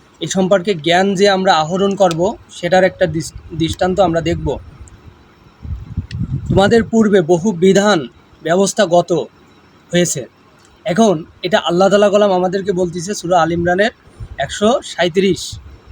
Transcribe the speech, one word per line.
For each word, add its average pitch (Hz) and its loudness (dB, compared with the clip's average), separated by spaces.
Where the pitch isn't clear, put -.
এ 170 -8
সম্পর্কে 190 0
জ্ঞান 175 0
যে 202 2
আমরা 190 2
আহরণ 185 0
করব, 185 0
সেটার 185 0
একটা 185 0
দৃষ-, 160 -8
দৃষ্টান্ত 170 -2
আমরা 165 2
দেখব। 156 -4
তোমাদের 208 4
পূর্বে 208 2
বহু 175 0
বিধান 190 2
ব্যবস্থাগত 175 2
হয়েছে। 165 -2
এখন 175 2
এটা 180 -4
আল্লাহ 175 2
তালা 202 2
কলাম 202 2
আমাদেরকে 185 -2
বলতেছে 180 -4
সূরা 175 0
আল 160 0
ইমরানের 175 0
একশো 214 0
সাঁইত্রিশ, 180 -2